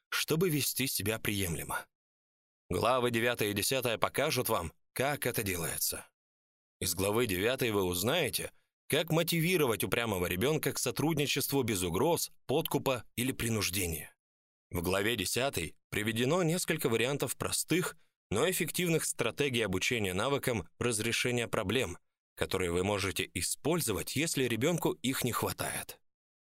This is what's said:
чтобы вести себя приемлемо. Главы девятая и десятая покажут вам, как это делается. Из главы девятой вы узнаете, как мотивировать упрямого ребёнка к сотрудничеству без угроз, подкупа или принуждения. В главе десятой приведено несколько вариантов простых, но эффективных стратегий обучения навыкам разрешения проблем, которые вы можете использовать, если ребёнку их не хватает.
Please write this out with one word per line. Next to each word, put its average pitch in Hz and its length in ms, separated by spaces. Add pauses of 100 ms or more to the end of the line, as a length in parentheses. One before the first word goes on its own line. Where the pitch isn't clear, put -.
чтобы 165 420
вести 135 340
себя 107 320
приемлемо. 92 680 (800)
Главы 120 400
девятая 117 400
и 104 40
десятая 113 440
покажут 127 500
вам, 92 240 (220)
как 135 320
это 123 160
делается. 87 640 (720)
Из 87 140
главы 104 320
девятой 113 460
вы 101 100
узнаете, 92 680 (380)
как 165 220
мотивировать 165 720
упрямого 107 440
ребёнка 123 440
к 110 60
сотрудничеству 139 840
без 107 180
угроз, 98 500 (140)
подкупа 139 600 (100)
или 127 160
принуждения. 95 800 (560)
В 85 140
главе 98 320
десятой 107 600 (140)
приведено 117 540
несколько 160 460
вариантов 120 480
простых, - 600 (320)
но 127 200
эффективных 170 540
стратегий 120 580
обучения 98 520
навыкам 120 520 (140)
разрешения 117 720
проблем, 104 480 (380)
которые 90 360
вы 87 100
можете 95 520
использовать, 113 800
если 143 300
ребёнку 143 460
их - 340
не 117 80
хватает. - 680 (520)